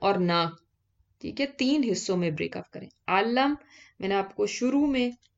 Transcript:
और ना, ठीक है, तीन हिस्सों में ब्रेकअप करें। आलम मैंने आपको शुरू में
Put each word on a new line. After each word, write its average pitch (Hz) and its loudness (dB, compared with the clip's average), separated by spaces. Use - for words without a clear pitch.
और 196 2
ना, 175 2
ठीक - -8
है, 277 0
तीन 269 0
हिस्सों 190 -2
में 170 0
ब्रेकअप 170 -8
करें। - -14
आलम 240 2
मैंने 190 0
आपको 196 -2
शुरू 269 0
में 247 0